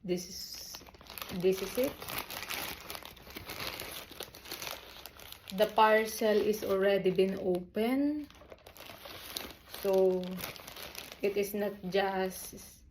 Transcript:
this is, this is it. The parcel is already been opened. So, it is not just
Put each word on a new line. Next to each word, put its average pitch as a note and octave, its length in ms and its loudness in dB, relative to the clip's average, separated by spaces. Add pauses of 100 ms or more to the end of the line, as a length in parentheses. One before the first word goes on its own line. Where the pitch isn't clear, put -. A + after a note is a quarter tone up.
this F3+ 240 -2
is, - 100 -10 (1000)
this F#3+ 220 2
is F#3+ 160 -4
it. C4+ 140 2 (3750)
The G#3 160 6
parcel A3 640 6
is G#3 280 4
already G3 460 4
been F#3+ 300 2
opened. B3+ 880 0 (1500)
So, F#3+ 400 6 (1000)
it G3+ 140 0
is G3+ 180 -2
not G3+ 180 0 (160)
just F#3+ 720 0 (300)